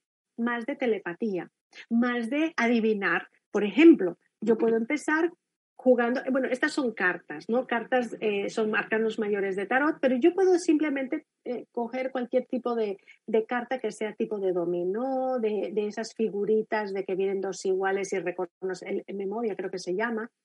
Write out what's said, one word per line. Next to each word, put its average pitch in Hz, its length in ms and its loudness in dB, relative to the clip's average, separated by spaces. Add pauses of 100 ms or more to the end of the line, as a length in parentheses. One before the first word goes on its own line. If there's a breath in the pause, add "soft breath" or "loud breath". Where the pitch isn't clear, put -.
(380)
más 240 280 -2
de 285 100 -6
telepatía, 196 760 -2 (400 loud breath)
más 240 400 0
de 311 260 0
adivinar. 214 720 2 (220)
Por 208 140 0
ejemplo, 202 540 8 (220)
yo 220 180 4
puedo 226 180 2
empezar 302 560 0 (440)
jugando, 247 540 4
bueno, 254 180 0
estas 254 240 0
son 285 200 0
cartas, 175 560 -2
¿no? 247 180 0
Cartas, 233 540 0
eh, 208 280 -2
son 214 260 -2
arcanos 220 440 0
mayores 202 360 -2
de 196 120 -4
tarot, 294 340 0
pero 262 160 2
yo 311 160 4
puedo 370 260 4
simplemente, 302 680 0 (180)
eh, 247 280 -8
coger 254 380 -4
cualquier 254 360 -2
tipo 240 280 -2
de, 208 220 -2 (300 soft breath)
de 220 180 2
carta 247 360 -4
que 214 120 -4
sea 214 220 -6
tipo 220 240 -4
de 190 140 0
dominó, 214 880 -2
de, 208 340 -2
de 208 120 -2
esas 220 280 -8
figuritas 214 800 0
de 190 100 -4
que 185 120 -4
vienen 196 260 0
dos 190 240 -6
iguales 190 460 0
y 196 60 -2
reconoce, 180 720 -6
en, 202 180 -4
en 196 100 -10
memoria 202 400 -4
creo - 140 -8
que 185 80 -8
se 175 160 -6
llama, 226 360 -4 (140)